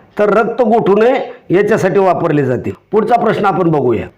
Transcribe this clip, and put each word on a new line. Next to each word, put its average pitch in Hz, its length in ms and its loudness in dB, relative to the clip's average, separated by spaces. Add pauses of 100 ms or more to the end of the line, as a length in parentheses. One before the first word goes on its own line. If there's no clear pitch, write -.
(180)
तर 208 120 2
रक्त 214 320 0
गोठू 214 340 2
नये 240 220 2 (320)
याच्यासाठी 196 480 0
वापरले 165 460 0
जाते. 120 280 -4 (180)
पुढचा 214 260 0
प्रश्न 208 280 -2
आपण 190 260 0
बघूया. 123 360 0 (120)